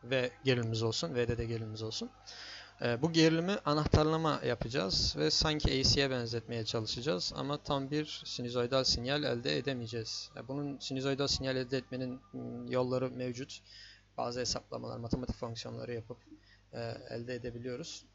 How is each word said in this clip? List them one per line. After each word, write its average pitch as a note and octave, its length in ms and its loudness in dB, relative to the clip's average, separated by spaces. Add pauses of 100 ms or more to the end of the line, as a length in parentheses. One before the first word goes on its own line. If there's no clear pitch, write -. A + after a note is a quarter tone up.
V B2 280 2 (120)
gerilimimiz A2+ 400 4
olsun. B2+ 320 0
V'de A#2+ 220 2
de A#2 80 -2
gerilimimiz A2+ 360 -4
olsun. A2+ 300 -6 (680)
Ee, A#2+ 200 2
bu E3 100 2
gerilimi E3 540 6
anahtarlama D#3 800 4
yapacağız B2+ 720 0
ve D3+ 140 2
sanki D3+ 480 2
A C3+ 40 2
C'ye C#3 260 4
benzetmeye A#2 560 -2
çalışacağız B2 720 -2
ama C#3+ 280 -2
tam C#3 280 -2
bir D3+ 340 -4
sinüzoidal B2 580 0
sinyal C3 400 2
elde C3 340 2
edemeyeceğiz. A#2+ 760 -4
Ya A#2+ 120 -10
bunun C#3 320 -4
sinüzoidal C3+ 480 0
sinyal C3 280 0
elde C3 220 0
etmenin, B2+ 440 -4 (120)
mm, B2 380 -6
yolları B2+ 400 2
mevcut. B2+ 520 -6 (540)
Bazı A#2+ 220 -2
hesaplamalar, A#2+ 580 -4
matematik A#2 380 -2
fonksiyonları A#2+ 580 -8
yapıp, A#2 240 -10 (560)
e, A#2+ 60 -8 (300)
elde A#2+ 260 -6
edebiliyoruz. B2 800 -8